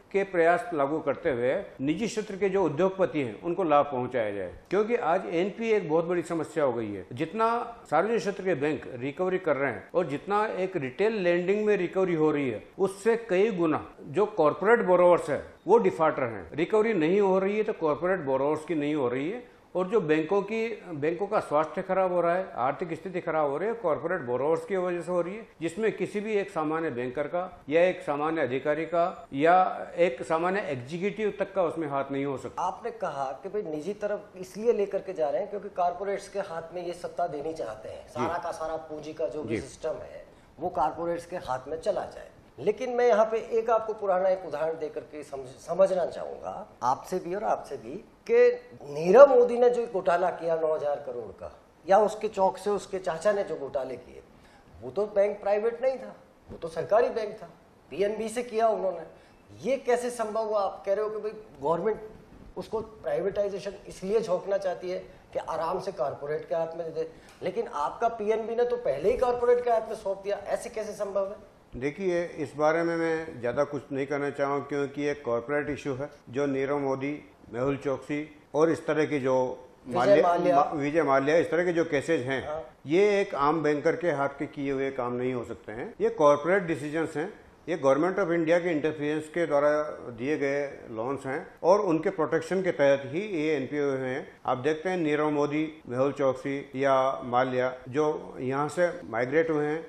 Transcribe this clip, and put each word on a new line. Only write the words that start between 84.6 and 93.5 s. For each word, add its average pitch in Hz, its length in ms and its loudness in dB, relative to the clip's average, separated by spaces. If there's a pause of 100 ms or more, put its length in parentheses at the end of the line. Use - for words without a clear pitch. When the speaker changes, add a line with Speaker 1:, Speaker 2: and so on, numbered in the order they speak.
Speaker 1:
हुए 135 200 -2
काम 123 220 -4
नहीं 127 200 -2
हो 120 100 -4
सकते 107 280 -12
हैं। 156 300 -10
ये 226 80 2
corporate 160 540 4
decisions 151 520 -4
हैं, 170 180 -6 (360)
ये 170 80 -2
Government 147 380 4
of 202 100 2
India 170 340 2
के 175 120 0
interference 151 560 -2
के 170 200 -2
द्वारा 147 360 2 (260)
दिए 123 280 -2
गए 139 300 0
लोन्स 127 580 -6
हैं 143 220 -6 (160)
और 190 160 6
उनके 180 300 0
protection 165 520 0
के 180 100 0
तहत 139 340 4
ही 135 140 -6
ये 160 360 -2